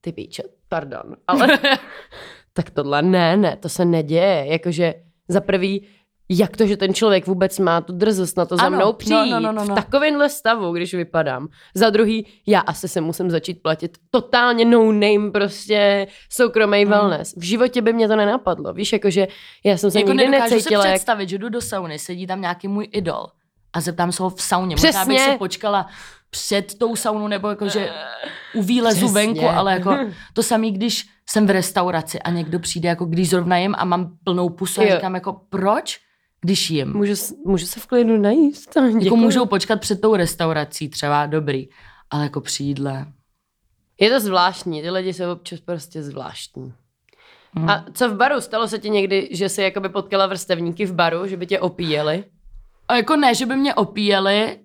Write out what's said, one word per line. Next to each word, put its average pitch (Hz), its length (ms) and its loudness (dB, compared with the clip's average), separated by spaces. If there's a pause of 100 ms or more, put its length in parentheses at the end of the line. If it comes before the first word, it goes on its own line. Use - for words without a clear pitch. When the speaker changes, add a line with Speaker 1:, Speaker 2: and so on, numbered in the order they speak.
Speaker 1:
ty 170 120 -10
píčo, - 300 -14 (260)
pardon, - 480 -10 (100)
ale 269 200 4 (520)
Speaker 2:
<laughs> - 540 -20
Speaker 1:
tak - 180 -6
tohle 143 320 -2
ne, 180 340 4
ne, 190 200 2
to - 120 -10
se 180 160 -2
neděje, 165 680 2
jakože 165 420 -2 (340)
za 170 120 2
prvý, 196 460 -2 (420)
jak 185 280 0
to, 220 100 4
že 202 100 0
ten 190 180 0
člověk 202 320 2
vůbec 185 320 -2
má 170 220 2
tu 170 120 -12
drzost 185 440 0
na 175 100 2
to 180 100 -4
za 202 60 2
Speaker 2:
Ano, 185 140 2
Speaker 1:
mnou 190 100 4
Speaker 2:
no, 226 60 2
Speaker 1:
přijít 311 380 2
Speaker 2:
no, 233 100 0
no, 220 120 -2
no, 214 120 -4
no. 202 100 -2
Speaker 1:
v - 0 -
takovémhle 285 540 2
stavu, 226 440 -2
když 170 220 -4
vypadám. 156 540 -2 (260)
Za 214 160 4
druhý, 220 360 2 (200)
já 202 140 4
asi 165 280 -4
se - 120 -4
musím 170 300 -4
začít 165 320 -4
platit 160 360 -4 (120)
totálně 240 540 2
no 233 280 6
name 208 400 2
prostě 202 760 0 (240)
soukromý 214 520 4
Speaker 2:
Hmm. 202 80 4
Speaker 1:
wellness. 196 460 2
V 175 60 -12
životě 247 400 0
by 226 100 2
mě 226 160 2
to 220 80 4
nenapadlo, 202 560 -2
víš, - 200 -4
jakože 196 360 0 (360)
já 202 120 4
jsem 202 140 2
se 208 80 2
Speaker 2:
Jako 202 140 4
Speaker 1:
nikdy 262 160 4
Speaker 2:
nedokážu 247 260 4
Speaker 1:
necítila, 214 280 2
Speaker 2:
si 190 60 4
Speaker 1:
jak 190 80 2
Speaker 2:
představit, 196 320 -2
že 196 100 -6
jdu 220 100 -8
do 233 120 -4
sauny, 175 380 -8
sedí 180 280 -10
tam 185 140 -8
nějaký 180 280 -6
můj 208 240 -4
idol 165 340 -6 (460)
a 170 80 -4
zeptám 170 320 -2
se - 100 -6
ho 185 80 -2
v 185 120 -10
sauně. 185 340 -2
Možná 311 280 2
bych 262 120 2
Speaker 1:
Přesně. 269 160 4
Speaker 2:
se 254 60 -2
počkala 196 480 -2 (440)
před - 480 -4
tou 233 180 -2
saunou, 214 320 -4
nebo 208 200 -4
jako, 208 200 -4
že 196 220 -4 (640)
u 220 80 0
výlezu 226 340 2 (100)
Speaker 1:
Přesně. 202 80 2
Speaker 2:
venku, 208 340 2
ale 190 240 2
jako 185 240 0 (180)
Speaker 1:
<laughs> - 180 -20
Speaker 2:
to 226 100 0
samý, 220 300 0
když 208 340 -4 (220)
jsem 214 180 2
v 196 40 4
restauraci 180 720 -2
a - 80 -4
někdo 170 280 -4
přijde, 170 300 -4
jako 170 160 -2
když 165 260 0
zrovna 180 280 2
jim 190 200 0
a - 60 -2
mám 180 400 -2
plnou 180 240 0
pusu 180 320 -4
a 220 40 6
Speaker 1:
Jo. 202 120 6
Speaker 2:
říkám 185 180 -2
jako, 185 260 -8 (100)
"Proč?" 202 480 -2 (420)
Když 180 300 0
jim? 139 260 -2
Speaker 1:
Můžu 202 200 0
s-, - 180 -10 (120)
můžu 180 200 0
se - 140 -12
v - 60 -18
klidu 233 320 2
najíst? 285 580 2
Speaker 2:
Jako 247 220 4
Speaker 1:
Děkuju. 208 220 4
Speaker 2:
můžou 233 260 4
počkat 202 340 0
před 196 200 -2
tou 220 160 4
restaurací 160 720 -2
třeba, 147 380 0
dobrý, 143 420 -4 (420)
ale 147 120 -2
jako 143 180 -4
při - 240 -8
jídle. 139 420 -6 (960)
Speaker 1:
Je 214 100 6
to 262 100 4
zvláštní, 180 640 -2
ty 170 80 -6
lidi 185 220 -4
jsou 175 200 -6
občas 175 280 -14
prostě 160 420 -10
zvláštní. 135 720 -14 (840)
Speaker 2:
Mhm. 165 160 -2
Speaker 1:
A 202 220 0
co 247 180 0
v 208 40 -4
baru? 254 260 2
Stalo 220 280 -4
se 220 100 -6
ti 214 120 -8
někdy, 196 420 0
že 190 160 -2
jsi 190 140 -4
jakoby 190 260 -2
potkala 196 380 0
vrstevníky 175 600 -4
v 185 80 -6
baru, 170 320 0
že 190 100 -8
by 175 100 -8
tě 190 140 -2
opíjeli? 160 640 -2 (640)
Speaker 2:
A 247 80 2
jako 262 200 2
ne, 269 180 4
že 254 120 -2
by 262 100 -2
mě 277 180 0
opíjeli 202 920 0